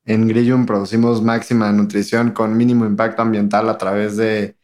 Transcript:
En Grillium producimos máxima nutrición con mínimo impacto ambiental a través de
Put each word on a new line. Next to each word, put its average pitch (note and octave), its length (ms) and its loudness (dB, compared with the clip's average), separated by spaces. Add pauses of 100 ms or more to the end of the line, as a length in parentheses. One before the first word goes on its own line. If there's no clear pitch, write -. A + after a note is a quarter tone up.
En A2 240 0
Grillium A#2+ 380 2
producimos A2 560 0
máxima A2+ 500 0
nutrición G#2 600 0
con A2 260 -2
mínimo A#2+ 280 2
impacto A2 360 -2
ambiental G#2+ 480 0
a G#2+ 80 -4
través G#2 400 -2
de G#2+ 460 -2